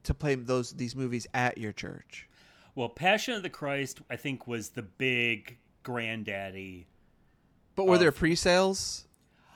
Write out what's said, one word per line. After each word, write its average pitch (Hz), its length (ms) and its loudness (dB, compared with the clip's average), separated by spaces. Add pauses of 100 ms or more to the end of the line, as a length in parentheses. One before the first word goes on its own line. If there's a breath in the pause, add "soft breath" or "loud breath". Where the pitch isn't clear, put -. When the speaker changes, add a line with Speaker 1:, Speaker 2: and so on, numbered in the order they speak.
Speaker 1:
to 147 100 0
play 143 220 0
those, 127 380 0
these 120 200 -6
movies 123 400 -4
at 123 240 0
your 110 140 -6
church. - 560 -14 (480 soft breath)
Speaker 2:
Well, 117 140 -2
Passion 214 440 2
of 202 100 -6
the 180 60 -6
Christ, 139 600 -4
I 120 80 -6
think, 135 280 -6
was 117 260 -6
the 120 120 -8
big 120 760 0 (260)
granddaddy 98 1040 -8 (880)
Speaker 1:
But 190 100 2
were 180 100 10
there 170 120 8
Speaker 2:
of - 80 0
Speaker 1:
pre-sales? 180 880 2 (500 soft breath)